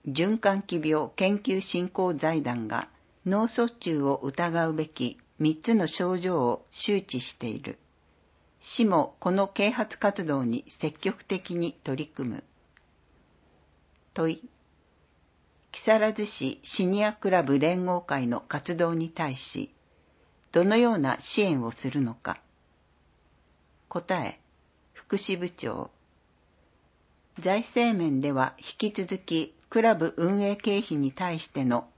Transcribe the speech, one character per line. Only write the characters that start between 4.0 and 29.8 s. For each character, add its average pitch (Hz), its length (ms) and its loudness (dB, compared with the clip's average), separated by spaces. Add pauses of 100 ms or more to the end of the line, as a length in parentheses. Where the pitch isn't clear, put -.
を 139 200 2
疑 165 460 0
う 160 60 0
べ 156 120 -2
き - 320 -6 (200)
三 156 220 2
つ 233 140 2
の 190 120 4
症 185 300 0
状 175 240 0
を 120 300 2
周 202 320 0
知 127 180 -8
し - 140 -8
て - 120 -10
い 107 140 -6
る。 - 180 -12 (840)
市 - 240 0
も 180 360 2
こ 180 100 0
の 196 180 2
啓 208 220 0
発 233 280 -4
活 202 280 0
動 139 180 0
に 120 240 -2
積 - 300 -6
極 - 240 -4
的 185 320 -6
に 170 180 -2 (120)
取 143 220 -4
り - 40 -20
組 131 180 -8
む。 - 160 -8 (1700)
問 160 180 0
い。 160 100 -14 (1300)
木 - 100 -14
更 220 320 4
津 214 140 -4
市 - 360 -6
シ - 240 -2
ニ 202 180 2
ア 214 80 0
ク 202 180 -4
ラ 180 120 6
ブ 139 160 2
連 180 280 2
合 180 140 0
会 139 260 -2
の 120 140 -2
活 165 360 -6
動 170 180 2
に 165 160 -2
対 147 260 -4
し、 - 360 -10 (760)
ど 175 140 6
の 208 120 4
よ 240 160 6
う 202 60 0
な 135 220 0
支 - 220 0
援 156 200 2
を 113 80 -4
す - 200 -8
る 139 100 -2
の 113 140 -4
か。 - 260 -8 (1500)
答 175 320 -2
え。 - 200 -6 (520)
福 - 240 -4
祉 190 220 -4
部 175 120 -6
長。 - 400 -8 (1500)
財 185 220 2
政 233 360 2
面 156 220 2
で 143 140 0
は 131 260 0
引 - 320 -4
き 202 120 -4
続 185 160 -4
き 160 360 -2 (160)
ク 226 120 4